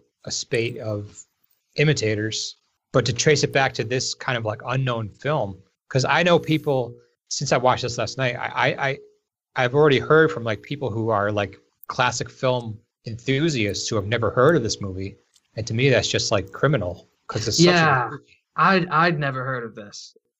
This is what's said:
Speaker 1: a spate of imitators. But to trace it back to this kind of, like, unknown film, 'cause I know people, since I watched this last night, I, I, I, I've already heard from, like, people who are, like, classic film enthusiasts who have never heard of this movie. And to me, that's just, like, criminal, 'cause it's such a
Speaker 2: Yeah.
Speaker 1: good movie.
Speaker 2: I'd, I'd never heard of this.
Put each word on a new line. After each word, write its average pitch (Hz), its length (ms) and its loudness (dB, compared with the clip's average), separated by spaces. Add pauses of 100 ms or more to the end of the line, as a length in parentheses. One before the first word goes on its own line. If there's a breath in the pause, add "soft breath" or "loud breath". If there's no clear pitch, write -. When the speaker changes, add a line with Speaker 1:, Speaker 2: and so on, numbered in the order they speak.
(240)
Speaker 1:
a - 60 -12
spate 117 480 -4
of 104 460 -8 (520)
imitators. 110 800 0 (360)
But 127 140 2
to 131 60 0
trace 147 300 2
it - 100 -2
back 135 220 2
to 123 100 -4
this 127 300 -4
kind - 220 -4
of, 110 80 -4
like, 107 220 -4
unknown 123 420 -2
film, 113 540 -4 (260)
'cause 127 160 0
I 151 180 2
know 175 160 6
people, 143 560 -2 (340 soft breath)
since - 240 -4
I 156 40 4
watched 123 260 2
this 120 160 -6
last 110 200 -4
night, 127 180 -2
I, - 120 -6 (220)
I, - 200 -2
I, 143 80 -6 (580)
I've 127 180 0
already 147 240 6
heard 156 320 6
from, 120 140 -8
like, 110 180 -4
people 139 280 -6
who 110 200 -2
are, 104 220 2
like, 101 260 -2 (300)
classic 123 420 -2
film 120 480 -4 (280)
enthusiasts 123 840 -2
who 117 80 -2
have 98 100 -4
never 110 240 0
heard 147 260 4
of 131 60 0
this 107 180 -4
movie. 98 360 -10 (400)
And 110 100 -6
to 110 80 -4
me, 123 160 4
that's 110 180 4
just, - 220 -2
like, 101 220 -2
criminal, 107 560 -2 (200)
'cause 110 200 -6
it's 107 80 -2
such 170 100 6
a - 20 8
Speaker 2:
Yeah. 156 360 4
Speaker 1:
good 117 60 -8 (100)
movie. - 180 -20 (180)
Speaker 2:
I'd, 175 320 4
I'd 165 300 2
never 135 260 -4
heard 127 200 -6
of 107 100 -12
this. 104 400 -18 (260)